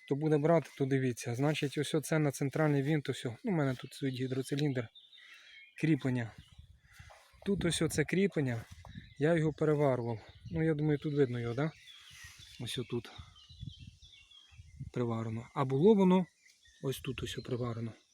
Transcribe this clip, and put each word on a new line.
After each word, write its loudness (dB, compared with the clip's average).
то 0
буде 2
брати, 2
то 2
дивіться. 0
Значить, 0
ось -4
оце 0
на 2
центральний 2
винт, 0
ось, -6
ну, -4
у 2
мене 2
тут -14
стоїть -4
гідроциліндр, -2
кріплення. 0
Тут -2
ось 0
оце 2
кріплення, 0
я 4
його 2
переварував. 2
Ну, -2
я 2
думаю, 2
тут -4
видно 4
його, -2
да? 0
Ось -8
отут -6
приварено. -4
А 0
було 6
воно 6
ось -4
тут -8
ось -8
приварено. -6